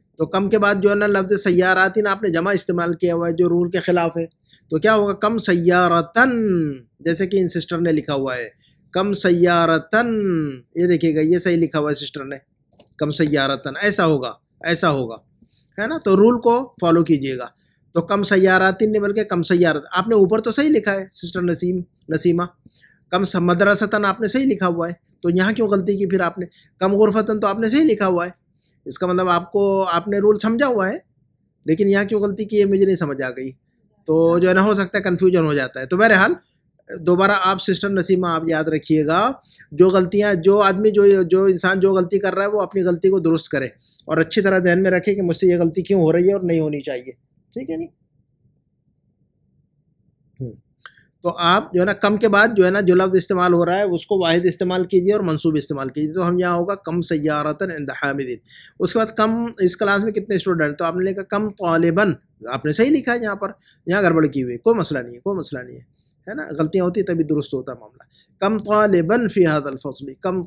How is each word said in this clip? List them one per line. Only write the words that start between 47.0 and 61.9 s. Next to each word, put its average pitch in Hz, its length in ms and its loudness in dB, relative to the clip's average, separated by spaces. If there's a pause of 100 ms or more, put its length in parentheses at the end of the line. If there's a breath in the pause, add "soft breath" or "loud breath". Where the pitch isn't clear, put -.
ठीक 269 160 -10
है 320 60 -8
नहीं? 339 120 -10 (2500)
हम्म। 123 140 -10 (720 loud breath)
तो 175 40 -4
आप 175 460 0
जो 175 60 2
है 180 60 2
ना, 202 80 0
कम 208 220 2
के 220 120 2
बाद 208 260 4
जो 190 100 6
है 180 60 4
ना, 196 100 0
जो 180 140 4
लफ्ज़ 185 220 2
इस्तेमाल 180 360 0
हो 175 120 2
रहा 175 120 0
है 208 120 0
उसको 185 300 -2
वाहिद 175 280 2
इस्तेमाल 180 380 -2
कीजिए 185 280 2
और 208 100 0
मंसूब 160 340 0
इस्तेमाल 143 320 -6
कीजिए। 151 260 -6
तो 185 80 -2
हम 175 180 0
यहाँ 175 160 0
होगा, 175 200 -2
"कम 170 240 -4
सय्यारतन 151 720 -2
इंद 147 240 -10
हामिदीन।" 139 440 -6 (420 loud breath)
उसके 185 180 -2
बाद 220 120 -2
"कम, 226 520 -2
इस 180 140 2
क्लास 202 260 0
में 220 100 -2
कितने 208 260 -4
स्टूडेंट?" 156 380 -2
तो 175 80 -6
आपने 175 200 -4
लिखा, 190 260 -4
"कम 208 180 -4 (100)
तालिबन", 170 580 2 (340)